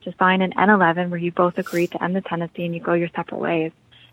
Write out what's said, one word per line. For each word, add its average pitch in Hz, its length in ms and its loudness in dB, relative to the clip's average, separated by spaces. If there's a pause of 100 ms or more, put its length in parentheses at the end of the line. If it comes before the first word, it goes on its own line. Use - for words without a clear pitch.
to 180 160 -10
sign 185 200 4
an 185 160 -2
N 190 140 4
eleven 180 400 4
where 175 80 -4
you 175 140 -4
both 175 260 0
agree 175 300 -2
to - 140 -10
end 175 120 -2
the 190 60 -2
tenancy 170 440 -6
and 170 80 -4
you 170 80 -8
go 170 120 -2
your 170 160 0
separate - 320 -8
ways. 165 320 -2 (400)